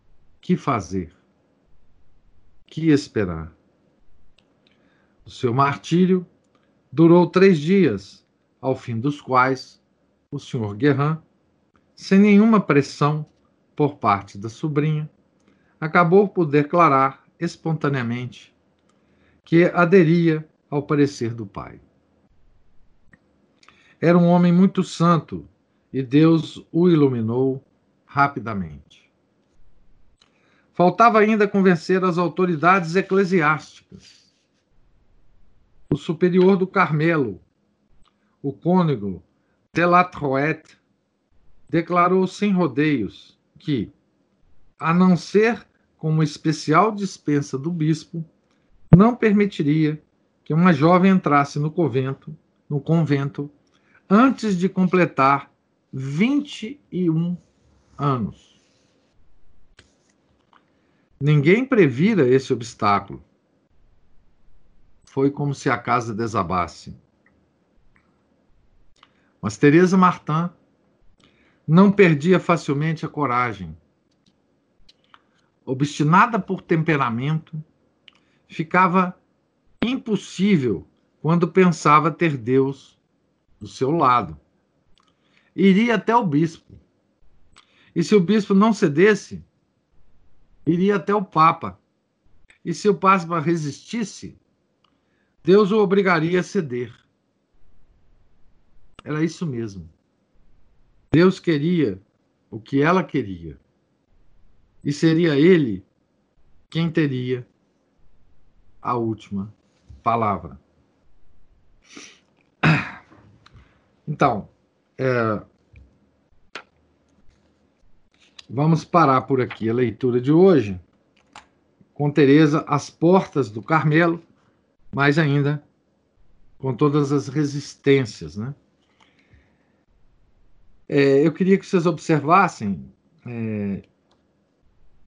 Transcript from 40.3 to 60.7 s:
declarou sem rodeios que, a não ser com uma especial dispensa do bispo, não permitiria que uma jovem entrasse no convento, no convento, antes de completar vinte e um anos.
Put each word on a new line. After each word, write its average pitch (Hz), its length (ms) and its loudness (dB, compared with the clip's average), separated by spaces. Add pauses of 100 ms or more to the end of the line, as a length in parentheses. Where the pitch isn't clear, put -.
declarou 175 580 0
sem 202 240 -4
rodeios 143 880 -4 (180)
que, 113 340 -6 (880)
a 160 160 -2
não 185 220 4
ser 220 500 -2 (320)
com 160 120 -6
uma 156 140 0
especial 156 720 -2
dispensa 147 640 -6
do 147 140 -10
bispo, 160 520 -6 (720)
não 226 200 6
permitiria 156 840 0 (420)
que 147 100 -6
uma 175 180 4
jovem 175 400 4
entrasse 147 460 0
no 147 140 -4
convento, 135 640 -4 (340)
no 147 100 -6
convento, 143 720 -2 (600)
antes 214 480 2
de 185 120 -2
completar 165 800 0 (400)
vinte 214 880 -4 (120)
e 175 180 -4
um 170 260 -2 (640)
anos. 131 640 -6 (2500)